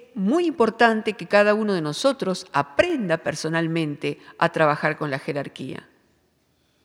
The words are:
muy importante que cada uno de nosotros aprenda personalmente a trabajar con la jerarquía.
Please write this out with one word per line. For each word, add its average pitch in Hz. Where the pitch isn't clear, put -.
muy 254
importante 226
que 175
cada 208
uno 208
de 175
nosotros 185
aprenda 208
personalmente 160
a 170
trabajar 151
con 147
la 135
jerarquía. 139